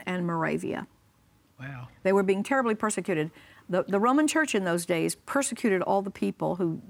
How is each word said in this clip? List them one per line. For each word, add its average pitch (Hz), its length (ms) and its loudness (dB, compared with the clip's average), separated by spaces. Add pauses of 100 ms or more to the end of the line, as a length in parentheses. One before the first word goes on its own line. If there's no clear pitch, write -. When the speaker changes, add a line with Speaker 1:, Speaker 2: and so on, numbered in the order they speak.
Speaker 1:
and 180 200 -2
Moravia. 160 600 -2 (720)
Speaker 2:
Wow. 127 280 -14 (140)
Speaker 1:
They 190 120 4
were 196 80 6
being 196 200 2
terribly 240 320 0
persecuted. 180 560 -2 (380)
The, 175 140 2
the 196 180 0
Roman 269 260 4
Church 311 280 2
in 196 100 0
those 170 220 0
days 170 300 0
persecuted 233 640 0
all 196 180 2
the 196 100 -6
people 175 460 -2
who 170 340 -2